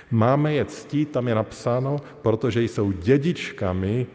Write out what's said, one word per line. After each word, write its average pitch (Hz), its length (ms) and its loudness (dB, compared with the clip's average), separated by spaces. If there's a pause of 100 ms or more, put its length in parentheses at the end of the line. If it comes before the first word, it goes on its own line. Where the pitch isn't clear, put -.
(120)
Máme 135 420 4
je 123 120 2
ctít, 147 460 -4
tam 127 160 -2
je 113 80 2
napsáno, 127 600 -2 (240)
protože 113 420 2
jsou 107 280 0
dědičkami 104 1200 0